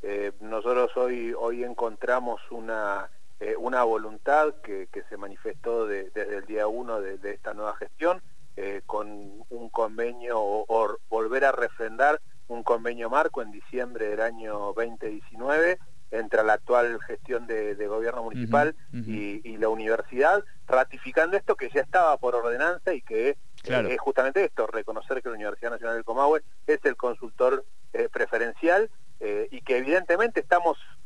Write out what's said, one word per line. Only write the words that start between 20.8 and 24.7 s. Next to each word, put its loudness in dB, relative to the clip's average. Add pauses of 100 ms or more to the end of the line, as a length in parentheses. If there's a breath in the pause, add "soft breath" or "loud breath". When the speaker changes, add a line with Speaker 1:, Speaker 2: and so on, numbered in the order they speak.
Speaker 1:
esto 2
que -4
ya 2
estaba 4
por 0
ordenanza 0
y -6
que, 0
eh, 0 (260)
Speaker 2:
Claro. 2
Speaker 1:
es 0
justamente 2
esto, 0
reconocer -4